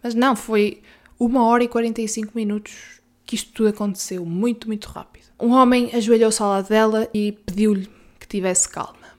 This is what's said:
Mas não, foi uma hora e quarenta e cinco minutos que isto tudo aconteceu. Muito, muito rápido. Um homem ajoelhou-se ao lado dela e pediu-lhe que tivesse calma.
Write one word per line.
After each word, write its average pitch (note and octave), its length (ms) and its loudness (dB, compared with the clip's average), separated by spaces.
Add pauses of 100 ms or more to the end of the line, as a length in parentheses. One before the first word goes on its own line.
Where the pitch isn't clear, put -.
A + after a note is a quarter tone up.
Mas A#3+ 120 -6
não, B3 200 2
foi G#3 480 -2 (360)
uma A#3+ 260 2
hora A#3+ 180 4
e A#3+ 60 -2
quarenta A#3 320 -2
e A3 80 -4
cinco G#3+ 260 -8
minutos G#3 680 -8 (240)
que - 80 -6
isto - 180 -8
tudo G#3+ 160 2
aconteceu. G3+ 560 -4
Muito, G#3+ 420 -4
muito G#3+ 220 -8
rápido. - 380 -18 (120)
Um A#3+ 120 0
homem B3 440 4
ajoelhou-se A3+ 480 2
ao G3+ 60 0
lado G3 200 0
dela A3 440 2
e G#3 200 -2
pediu-lhe G3+ 560 -2 (300)
que - 80 -20
tivesse F#3 400 -2
calma. - 520 -14